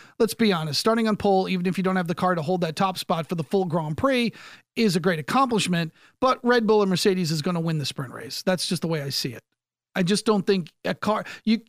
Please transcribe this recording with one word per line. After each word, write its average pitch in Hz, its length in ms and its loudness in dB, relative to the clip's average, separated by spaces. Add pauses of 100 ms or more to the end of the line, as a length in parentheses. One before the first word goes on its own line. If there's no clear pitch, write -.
(200)
let's 233 140 2
be 220 180 2
honest, 156 280 -2
starting 226 280 2
on 214 80 2
pole, 190 320 2
even 180 180 -2
if 185 120 -2
you 185 80 -2
don't 185 100 0
have 175 140 -2
the 175 60 -2
car 180 200 0
to 165 60 -4
hold 175 200 -2
that 160 140 -4
top 190 220 -2
spot 165 300 -4
for 190 80 -4
the 160 100 -4
full 196 180 0
Grand 160 340 -2
Prix, 247 360 2 (420)
is 208 220 2
a - 20 2
great 165 200 0
accomplishment. 180 760 0 (260)
But 254 240 2
Red 240 240 4
Bull 214 140 6
and 190 80 2
Mercedes 185 420 2
is 156 100 -2
gonna 175 200 -2
win 165 160 -2
the 139 80 -4
sprint 131 280 -8
race. - 300 -12
That's 185 240 0
just 175 140 -2
the 175 80 -4
way 160 120 -2
I 139 80 -8
see 127 240 -6
it. - 80 -16 (540)
I 190 80 2
just 196 220 0
don't 214 200 2
think 190 240 0 (160)
a 180 80 -2
car, 208 300 -2 (200)
you, 220 260 2